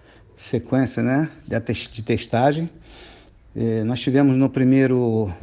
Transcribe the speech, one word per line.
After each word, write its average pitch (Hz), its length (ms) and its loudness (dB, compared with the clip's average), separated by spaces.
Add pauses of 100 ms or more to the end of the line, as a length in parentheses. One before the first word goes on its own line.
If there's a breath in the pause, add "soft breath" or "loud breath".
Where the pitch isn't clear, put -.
(360 soft breath)
sequência, 123 680 -2
né, 139 260 0 (160)
de - 120 -4
ates-, 113 320 -6
de - 160 -14
testagem. 139 680 0 (840 loud breath)
É, 113 260 -2
nós 120 180 -4
tivemos 135 360 2
no 135 120 4
primeiro, 127 840 2 (100)